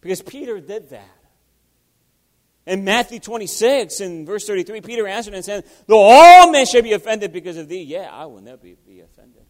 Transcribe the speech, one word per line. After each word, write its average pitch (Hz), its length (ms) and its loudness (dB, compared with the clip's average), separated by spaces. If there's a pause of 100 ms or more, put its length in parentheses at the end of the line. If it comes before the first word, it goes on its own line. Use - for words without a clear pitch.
Because 180 220 -12
Peter 254 360 -16
did 196 300 -18
that. 104 160 -20 (1600)
In 190 180 -10
Matthew 233 360 -6
twenty-six, 220 800 -8
in 170 240 -14
verse 196 220 -14
thirty-three, 202 340 -10
Peter 220 260 -10
answered 202 280 -14
and 180 100 -16
said, 202 200 -14 (200)
"Though 214 160 2
all 339 500 10
men 277 140 0
should 240 180 0
be 226 100 -6
offended 208 380 -8
because 170 260 -16
of 156 120 -18
thee, 180 140 -14
yet 156 280 -16
I 131 140 -20
will 113 160 -20
never 120 160 -20
be, 90 180 -20 (120)
be 92 140 -20
offended." 107 480 -20